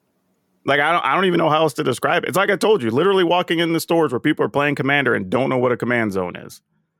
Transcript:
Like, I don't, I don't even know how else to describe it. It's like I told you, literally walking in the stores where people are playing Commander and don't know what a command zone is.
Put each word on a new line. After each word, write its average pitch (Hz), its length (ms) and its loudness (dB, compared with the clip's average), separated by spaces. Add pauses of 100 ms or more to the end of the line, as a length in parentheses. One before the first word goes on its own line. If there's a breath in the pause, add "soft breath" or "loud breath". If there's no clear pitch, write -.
(640)
Like, 139 160 2
I 151 120 2
don't, 175 120 0
I 135 120 0
don't 185 100 2
even 170 140 2
know 165 100 2
how 151 140 2
else 156 100 0
to 151 100 -6
describe 139 400 0
it. - 60 -6
It's 131 80 -4
like 196 140 2
I 190 40 2
told 190 280 2
you, 110 80 0
literally 185 320 2
walking 175 340 0
in 165 160 0
the 160 60 0
stores 151 320 0
where 120 80 -4
people 151 260 0
are 107 40 -4
playing 143 260 0
Commander 135 400 0
and 101 120 -4
don't 127 220 0
know 131 80 0
what 127 140 2
a 117 60 0
command 117 360 -2
zone 90 220 -4
is. - 260 -18 (380)